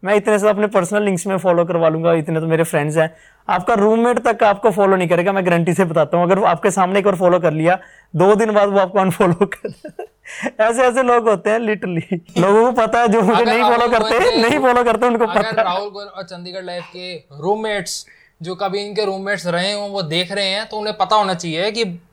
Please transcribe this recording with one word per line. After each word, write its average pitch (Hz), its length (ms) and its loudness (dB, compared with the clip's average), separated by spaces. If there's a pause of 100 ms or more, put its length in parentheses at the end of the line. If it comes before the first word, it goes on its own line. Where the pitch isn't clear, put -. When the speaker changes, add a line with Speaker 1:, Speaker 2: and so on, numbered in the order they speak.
Speaker 1:
मैं 196 120 0
इतने 208 240 2
से 208 100 2
अपने 208 180 0
पर्सनल 202 360 0
लिंक्स 196 240 -2
में 190 100 -2
फॉलो 175 280 2
करवा 165 240 2
लूंगा, 165 240 0
इतने 160 260 -2
तो 160 80 -4
मेरे 160 160 2
फ्रेंड्स 156 340 -2
हैं, 160 160 0 (360)
आपका 185 240 0
रूममेट 226 460 2
तक 240 240 0
आपको 202 280 2
फॉलो 196 240 2
नहीं 180 120 0
करेगा, 175 240 0
मैं 190 140 0
गारंटी 170 280 2
से 190 120 2
बताता 160 320 0
हूँ। 175 140 2
अगर 190 120 2
आपके 180 280 2
सामने 190 280 0
एक 185 60 0
बार 202 100 2
फॉलो 180 240 4
कर 165 140 0
लिया, 165 260 0 (360)
दो 190 200 4
दिन 220 160 0
बाद 202 180 4
वो 196 100 2
आपको 190 200 0
अनफॉलो 190 460 2
कर - 280 -10
<laughs> - 840 -14
ऐसे, 233 240 2
ऐसे 254 200 2
लोग 240 260 2
होते 208 200 0
हैं 220 100 0
literally। 185 760 -6
लोगों 202 280 4
को 254 60 2
पता 233 280 0
है 240 80 2
जो 226 140 2
मुझे 196 200 2
Speaker 2:
अगर 220 100 2
Speaker 1:
नहीं 233 120 0
फॉलो 220 120 2
Speaker 2:
राहुल 233 160 2
Speaker 1:
करते, 226 280 0
Speaker 2:
गोयल 427 240 2
के 233 60 2
Speaker 1:
नहीं 294 100 0
फॉलो 247 240 2
करते, 233 240 0
उनको 233 180 0
Speaker 2:
अगर 214 140 0
Speaker 1:
पता 214 100 -2
है। 226 140 0
Speaker 2:
राहुल 196 260 -4
गोयल 202 180 -14
और 190 160 -14
चंडीगढ़ 180 400 -14
लाइफ 175 200 -10
के 180 320 -14
रूममेट्स 196 920 -6 (360)
जो 175 140 -10
कभी 196 240 -4
इनके 208 260 -4
रूममेट्स 190 420 -6
रहे 180 260 -2
हों, 208 160 -8
वो 196 120 -6
देख 175 300 -4
रहे 202 160 -4
हैं, 208 220 -6
तो 214 80 -10
उन्हें 214 200 -8
पता 196 180 0
होना 202 180 0
चाहिए 175 380 -6
कि 208 300 -6 (120)